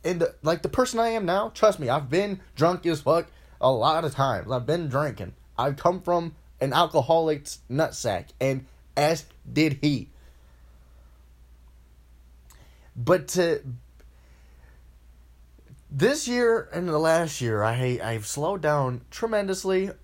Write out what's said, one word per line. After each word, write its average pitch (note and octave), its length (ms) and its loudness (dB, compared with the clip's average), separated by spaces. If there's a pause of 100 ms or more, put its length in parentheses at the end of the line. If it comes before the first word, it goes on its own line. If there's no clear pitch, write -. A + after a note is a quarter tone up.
And, E3+ 180 -2
the, - 200 -2
like, D#3+ 220 0
the D#3 60 -2
person B3 300 0
I A#3 100 2
am A3+ 160 -2
now, G3 240 -2
trust G#3 300 2
me, B2+ 100 -2
I've C#3 200 -2
been F#3+ 300 -2 (160)
drunk F3 300 2
as D#3 160 0
fuck D#3+ 260 2 (320)
a B2+ 120 4
lot D3+ 320 2
of D3 100 -4
times. A#2 380 -2
I've B2 140 -4
been D#3+ 220 -2
drinking. B2+ 460 -4 (240)
I've C#3 200 -2
come F3+ 240 0
from E3+ 340 -2 (240)
an C3+ 120 0
alcoholic's D#3 880 2 (100)
nutsack, B2 600 -2 (100)
and C3 260 -2 (320)
as D#3 280 0 (260)
did D3+ 300 2
he. C#3 280 0 (2750)
But C3+ 340 2
to, F3 340 0 (2250)
this B3 360 0
year A#3+ 460 0
and F3 140 -4
the D#3 100 -2
last D#3+ 420 2
year, A2 220 0
I A2+ 140 2
hate, B2+ 260 -2
I've A2 240 -6
slowed E3+ 360 -4
down C#3 400 0 (100)
tremendously. G3 800 -2 (120)